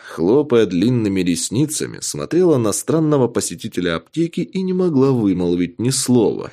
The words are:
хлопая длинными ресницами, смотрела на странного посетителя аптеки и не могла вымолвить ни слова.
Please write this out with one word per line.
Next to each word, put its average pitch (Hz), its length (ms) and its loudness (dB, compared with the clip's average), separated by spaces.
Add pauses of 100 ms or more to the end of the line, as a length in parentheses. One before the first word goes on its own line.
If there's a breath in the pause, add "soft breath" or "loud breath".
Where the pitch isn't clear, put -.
(100)
хлопая 117 560 2
длинными 98 540 0
ресницами, 90 800 -2
смотрела 160 580 0
на 110 140 2
странного 147 560 2
посетителя 90 680 -4
аптеки 165 440 -4
и 185 220 -6
не 185 100 -2
могла 151 400 2
вымолвить 90 680 0
ни 117 120 0
слова. 95 640 0